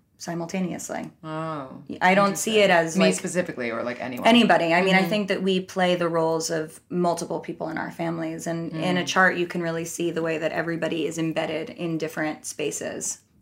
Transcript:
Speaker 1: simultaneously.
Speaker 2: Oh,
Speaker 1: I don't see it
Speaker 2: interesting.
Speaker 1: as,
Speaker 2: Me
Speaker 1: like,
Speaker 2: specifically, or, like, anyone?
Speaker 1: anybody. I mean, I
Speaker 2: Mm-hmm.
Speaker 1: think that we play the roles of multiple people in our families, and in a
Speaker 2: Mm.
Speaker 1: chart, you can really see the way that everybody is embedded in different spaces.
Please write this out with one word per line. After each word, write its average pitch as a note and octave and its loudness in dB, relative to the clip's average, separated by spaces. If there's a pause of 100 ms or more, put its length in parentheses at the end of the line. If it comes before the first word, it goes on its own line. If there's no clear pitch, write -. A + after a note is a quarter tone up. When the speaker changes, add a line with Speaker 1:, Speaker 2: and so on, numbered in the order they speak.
(380)
Speaker 1:
simultaneously. E3+ -6 (140)
Speaker 2:
Oh, D#3 -8 (180)
Speaker 1:
I F#3 6
don't G3+ 4
see A3 2
it G3 6
Speaker 2:
interesting. E3+ 6
Speaker 1:
as, E3 -2
Speaker 2:
Me F#3+ 6
Speaker 1:
like, F#3 6
Speaker 2:
specifically, D#3+ -4
or, A2+ -4
like, A#2+ -6
anyone? - -2
Speaker 1:
anybody. F#3 6
I F3 6
mean, F#3+ 4
I F#3+ 8
Speaker 2:
Mm-hmm. E3+ 2
Speaker 1:
think G#3 0
that G3 0
we F#3+ 2
play F#3 0
the E3+ 0
roles E3 0
of D#3+ -4 (100)
multiple E3+ 0
people E3 -8
in D#3+ -6
our - -6
families, E3 -6
and E3 -4
in F3+ 0
a F3+ 0
Speaker 2:
Mm. - -6
Speaker 1:
chart, F#3 4
you F3 0
can F3 -4
really E3 -2
see E3+ -4
the E3 -2
way D#3+ 0
that D#3 -2
everybody E3 -2
is D#3 -4
embedded D#3+ -2
in E3+ -6
different D#3 -6
spaces. - -6 (220)